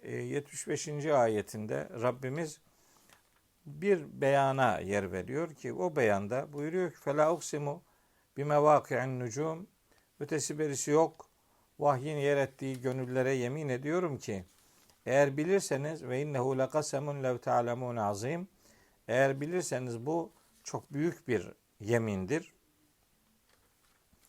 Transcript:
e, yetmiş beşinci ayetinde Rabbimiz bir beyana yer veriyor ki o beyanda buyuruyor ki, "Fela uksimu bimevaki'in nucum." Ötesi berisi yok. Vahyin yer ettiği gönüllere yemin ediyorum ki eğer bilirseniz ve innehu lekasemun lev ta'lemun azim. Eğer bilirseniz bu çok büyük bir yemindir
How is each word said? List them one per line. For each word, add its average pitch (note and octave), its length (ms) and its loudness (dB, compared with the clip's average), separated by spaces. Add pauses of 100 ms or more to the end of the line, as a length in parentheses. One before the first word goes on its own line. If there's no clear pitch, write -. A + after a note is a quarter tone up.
e, A#2+ 120 -8
yetmiş C3 520 -6
beşinci D3 460 -2
ayetinde A2+ 760 2 (120)
Rabbimiz C3+ 600 -4 (1040)
bir D3 560 0
beyana C3+ 580 4
yer G2 320 0
veriyor C3 440 -4
ki B2 180 -8
o F3 220 -2
beyanda A#2+ 580 2
buyuruyor D#3+ 380 -4
ki, - 80 -20
"Fela D3+ 340 2
uksimu D3 500 -6 (540)
bimevaki'in D3 840 4
nucum." D#3 480 -4 (520)
Ötesi D3+ 400 -4
berisi D3 320 -2
yok. D#3+ 380 4 (500)
Vahyin D3 380 2
yer C#3+ 200 4
ettiği C3+ 440 -2
gönüllere B2+ 520 0
yemin C3+ 360 -2
ediyorum C#3+ 480 0
ki G2 280 -6 (600)
eğer C#3 320 4
bilirseniz D#3 680 0
ve B2+ 180 -2
innehu C3+ 360 0
lekasemun C#3+ 680 -2
lev B2+ 140 0
ta'lemun B2 580 0
azim. A#2 520 -2 (600)
Eğer C3+ 340 2
bilirseniz B2+ 640 -4
bu E3 280 -4 (300)
çok - 300 -10
büyük D#3 340 -4
bir G#2+ 260 -2 (260)
yemindir A2 760 0 (1800)